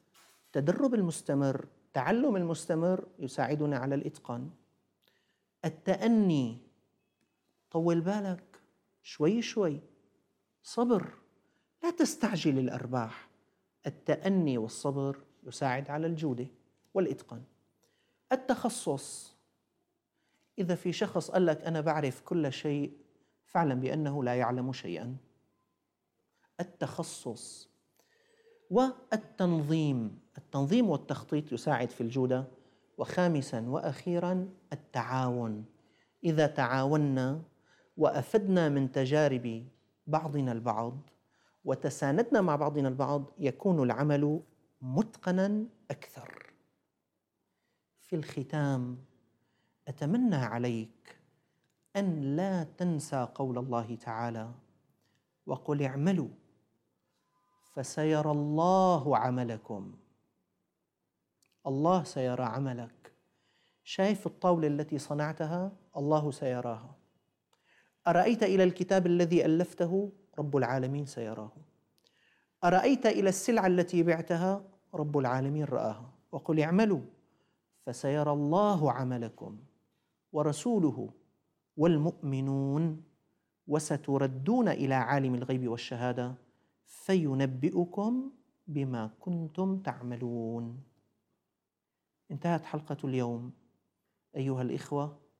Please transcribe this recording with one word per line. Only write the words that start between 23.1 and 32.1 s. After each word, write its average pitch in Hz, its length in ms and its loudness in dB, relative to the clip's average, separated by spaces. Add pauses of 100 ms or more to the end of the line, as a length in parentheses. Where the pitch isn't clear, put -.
فاعلم 143 340 2
بأنه 143 440 -2
لا 123 100 2
يعلم 123 380 0
شيئًا. 110 440 -8 (1400)
التخصص. - 1120 -8 (1000)
والتنظيم، 160 1500 0 (180)
التنظيم 180 520 0
والتخطيط 147 640 -4
يساعد 123 380 0
في - 100 -10
الجودة. 127 440 0 (540)